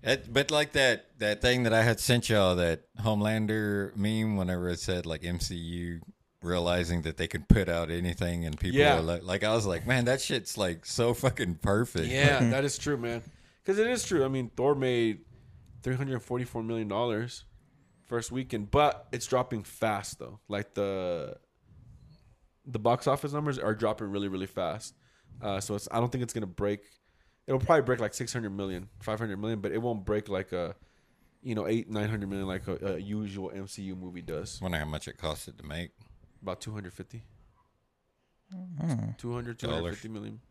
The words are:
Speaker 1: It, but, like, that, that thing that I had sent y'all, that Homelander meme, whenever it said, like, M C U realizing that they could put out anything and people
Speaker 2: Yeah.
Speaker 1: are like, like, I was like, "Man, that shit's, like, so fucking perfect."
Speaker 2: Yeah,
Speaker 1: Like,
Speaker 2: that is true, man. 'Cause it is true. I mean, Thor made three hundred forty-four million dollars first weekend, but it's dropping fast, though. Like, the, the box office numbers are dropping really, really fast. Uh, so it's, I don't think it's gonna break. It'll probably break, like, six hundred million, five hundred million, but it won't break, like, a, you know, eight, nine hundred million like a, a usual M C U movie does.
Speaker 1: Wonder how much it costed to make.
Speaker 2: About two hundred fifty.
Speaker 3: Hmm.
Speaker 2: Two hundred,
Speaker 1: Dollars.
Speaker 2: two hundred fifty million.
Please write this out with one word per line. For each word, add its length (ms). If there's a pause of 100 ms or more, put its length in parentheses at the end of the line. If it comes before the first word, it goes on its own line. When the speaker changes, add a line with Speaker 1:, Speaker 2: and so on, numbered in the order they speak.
Speaker 1:
It, 280
but, 180
like, 220
that, 320 (140)
that 220
thing 220
that 100
I 80
had 160
sent 320
y'all, 280
that 240 (180)
Homelander 960
meme, 400
whenever 340
it 100
said, 280
like, 160
M 160
C 160
U 460 (420)
realizing 600
that 140
they 100
could 200
put 220
out 200
anything 560
and 140
people 220
Speaker 2:
Yeah. 160
Speaker 1:
are 40
like, 220
like, 220
I 100
was 100
like, 220
"Man, 180
that 160
shit's, 360
like, 280
so 300
fucking 400
perfect." 540
Speaker 2:
Yeah, 320
Speaker 1:
Like, 100
Speaker 2:
that 140
is 120
true, 200
man. 260 (420)
'Cause 140
it 80
is 180
true. 200
I 20
mean, 280
Thor 200
made 460 (600)
three 120
hundred 260
forty-four 420
million 240
dollars 580 (600)
first 260
weekend, 400
but 400
it's 160
dropping 360
fast, 560
though. 280
Like, 260
the, 640 (1300)
the 140
box 280
office 260
numbers 260
are 160
dropping 340
really, 180
really 180
fast. 480 (480)
Uh, 180
so 160
it's, 160
I 80
don't 120
think 120
it's 100
gonna 140
break. 340 (680)
It'll 120
probably 240
break, 160
like, 140
six 200
hundred 180
million, 380 (120)
five 180
hundred 200
million, 200
but 120
it 100
won't 240
break, 240
like, 220
a, 240 (680)
you 140
know, 120
eight, 220
nine 200
hundred 200
million 180
like 200
a, 260
a 40
usual 560
M 140
C 160
U 120
movie 260
does. 400
Speaker 1:
Wonder 180
how 60
much 220
it 100
costed 400
to 80
make. 260 (500)
Speaker 2:
About 200
two 120
hundred 200
fifty. 300 (1300)
Speaker 3:
Hmm. 640
Speaker 2:
Two 160
hundred, 240
Speaker 1:
Dollars. 0
Speaker 2:
two 140
hundred 200
fifty 180
million. 300 (120)